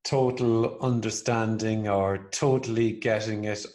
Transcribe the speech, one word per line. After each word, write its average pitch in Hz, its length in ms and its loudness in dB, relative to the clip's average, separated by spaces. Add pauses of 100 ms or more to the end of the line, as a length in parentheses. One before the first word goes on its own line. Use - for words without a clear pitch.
total 127 760 2
understanding 110 1040 0
or 98 440 0
totally 120 640 0
getting 107 520 -2
it 104 300 -6